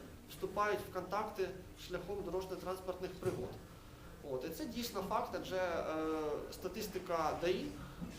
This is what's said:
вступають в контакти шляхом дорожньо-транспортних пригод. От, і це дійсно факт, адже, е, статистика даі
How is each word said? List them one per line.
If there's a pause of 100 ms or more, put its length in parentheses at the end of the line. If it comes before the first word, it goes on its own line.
(300)
вступають (100)
в
контакти (380)
шляхом
дорожньо-транспортних
пригод. (840)
От,
і
це
дійсно
факт, (120)
адже,
е, (680)
статистика
даі (520)